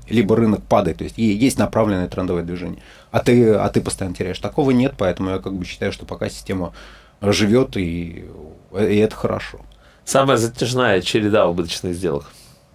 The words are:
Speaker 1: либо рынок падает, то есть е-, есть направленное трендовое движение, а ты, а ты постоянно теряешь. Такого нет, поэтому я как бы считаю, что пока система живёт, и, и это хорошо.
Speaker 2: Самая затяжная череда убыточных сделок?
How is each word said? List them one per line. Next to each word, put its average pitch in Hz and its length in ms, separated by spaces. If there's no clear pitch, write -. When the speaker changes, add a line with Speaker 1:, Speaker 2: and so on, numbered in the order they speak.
Speaker 1:
либо 110 280
рынок 110 260
падает, 95 380
то 92 60
есть - 120
е-, 113 180
есть 123 220
направленное 101 500
трендовое 90 360
движение, 90 340
а 113 100
ты, 120 360
а 101 140
ты 107 120
постоянно 92 340
теряешь. 92 220
Такого 135 320
нет, 127 260
поэтому 95 360
я 95 80
как 95 160
бы 87 100
считаю, - 260
что 90 140
пока 104 240
система 92 420
живёт, 104 560
и, 87 480
и 104 180
это 127 180
хорошо. - 420
Speaker 2:
Самая 135 320
затяжная 117 640
череда 104 460
убыточных 87 480
сделок? 80 300